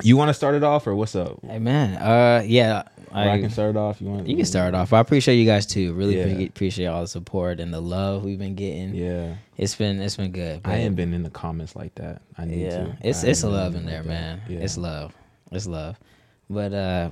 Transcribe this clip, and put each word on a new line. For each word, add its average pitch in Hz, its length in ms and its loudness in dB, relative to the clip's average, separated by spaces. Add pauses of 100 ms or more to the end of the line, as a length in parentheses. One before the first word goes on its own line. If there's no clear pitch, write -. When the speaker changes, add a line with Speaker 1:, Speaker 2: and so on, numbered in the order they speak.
Speaker 1:
You 117 120 10
wanna 147 200 6
start 143 200 2
it 147 80 2
off, 147 240 4
or 101 80 0
what's 107 200 -2
up? 90 240 -4 (100)
Speaker 2:
Amen. 113 480 2
Uh, 120 480 6
yeah, 110 380 4 (280)
Speaker 1:
Or 104 60 -10
I 101 160 2
Speaker 2:
I 101 80 2
Speaker 1:
can 95 80 0
start 107 220 0
it 107 60 0
off. 104 220 -2
You 98 80 -8
want? 101 200 -6
Speaker 2:
You - 100 -2
can - 80 2
start 90 240 0
it 90 80 0
off. 90 160 0
I 113 60 10
appreciate 127 360 6
you 117 100 6
guys 104 200 4
too. 90 280 -2
Really 98 260 0
Speaker 1:
Yeah. 95 160 0
Speaker 2:
pre-, 92 100 -2
appreciate 92 400 -4
all 85 160 -2
the 85 60 -6
support 90 520 -4
and 85 140 -6
the 80 80 -6
love 98 420 -2
we've 98 160 -6
been 98 160 -8
getting. 95 400 -6
Speaker 1:
Yeah. 87 400 -6 (220)
Speaker 2:
It's - 180 -4
been, 101 240 -2
it's 98 160 -6
been 95 160 -6
good, 85 320 -8
Speaker 1:
I 98 60 -6
Speaker 2:
but - 80 -2
Speaker 1:
ain't 110 180 0
been 87 180 -2
in 87 100 -2
the 82 80 -8
comments 82 440 -10
like 76 200 -14
that. - 260 -12 (160)
I 85 80 -8
need 85 160 -4
Speaker 2:
Yeah. 92 80 -4
Speaker 1:
to. 87 320 -6
Speaker 2:
It's, 101 240 -2
Speaker 1:
I - 40 -2
Speaker 2:
it's 156 120 2
Speaker 1:
haven't 98 160 0
Speaker 2:
love 92 160 0
Speaker 1:
been 85 80 -6
Speaker 2:
in 82 60 -8
there, 80 100 -6
Speaker 1:
like 80 100 -8
that. - 20 -4
Speaker 2:
man. 82 380 -6
Speaker 1:
Yeah. 87 120 -8
Speaker 2:
It's 82 180 -4
love. 76 360 -8 (380)
It's 113 160 -6
love. 80 320 -8 (520)
But, 101 220 -4
uh, 92 380 -2